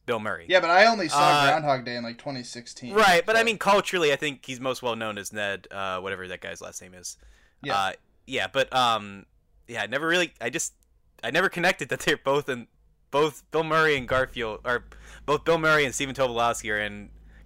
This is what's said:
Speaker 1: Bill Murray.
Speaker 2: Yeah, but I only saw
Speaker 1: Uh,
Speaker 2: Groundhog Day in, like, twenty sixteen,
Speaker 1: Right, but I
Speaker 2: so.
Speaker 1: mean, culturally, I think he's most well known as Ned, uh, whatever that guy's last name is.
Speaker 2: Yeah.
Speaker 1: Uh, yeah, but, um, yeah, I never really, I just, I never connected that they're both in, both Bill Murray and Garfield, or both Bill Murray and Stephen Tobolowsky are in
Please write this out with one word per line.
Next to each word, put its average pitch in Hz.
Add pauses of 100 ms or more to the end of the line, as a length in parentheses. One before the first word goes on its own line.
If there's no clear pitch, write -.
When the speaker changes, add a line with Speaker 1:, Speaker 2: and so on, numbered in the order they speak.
Speaker 1:
Bill 117
Murray. 95
Speaker 2:
Yeah, 180
but 170
I 190
only 208
saw 143
Speaker 1:
Uh, 147
Speaker 2:
Groundhog 143
Day 120
in, 120
like, 117
twenty 131
sixteen, 120
Speaker 1:
Right, 190
but 220
I 226
Speaker 2:
so. 226
Speaker 1:
mean, 220
culturally, 185
I 139
think 139
he's 131
most 127
well 120
known 110
as 98
Ned, 101
uh, 95
whatever 92
that 90
guy's 90
last 90
name 92
is. 90 (440)
Speaker 2:
Yeah. 139
Speaker 1:
Uh, 95 (340)
yeah, 117
but, 135
um, 104 (400)
yeah, 113
I -
never 139
really, 170
I 117
just, 151 (500)
I 117
never 175
connected 175
that 131
they're 151
both 139
in, 123 (460)
both 147
Bill 160
Murray 156
and 127
Garfield, 123
or 120 (420)
both 147
Bill 165
Murray 156
and 120
Stephen 135
Tobolowsky 117
are 104
in 104 (360)